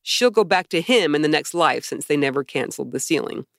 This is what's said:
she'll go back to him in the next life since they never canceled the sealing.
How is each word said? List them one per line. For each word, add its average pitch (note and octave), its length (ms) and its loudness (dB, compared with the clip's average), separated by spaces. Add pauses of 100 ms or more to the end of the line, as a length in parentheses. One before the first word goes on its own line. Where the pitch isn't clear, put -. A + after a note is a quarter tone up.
she'll - 280 2
go G#3+ 140 4
back F#3 240 0
to E3 120 -2
him F3 340 2
in D3+ 80 2
the D3+ 60 2
next D3+ 260 0
life D3 300 2
since - 220 -10
they D3 100 0
never C#3 280 0
canceled C3+ 480 -6
the C3 80 -4
sealing. - 460 -4 (120)